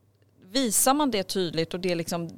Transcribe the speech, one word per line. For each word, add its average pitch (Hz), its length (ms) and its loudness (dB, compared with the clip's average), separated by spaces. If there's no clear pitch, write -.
visar 240 500 2
man 294 160 2
det 208 120 0
tydligt 165 520 -2
och 180 60 -4
det, 185 140 0
liksom, 170 440 -4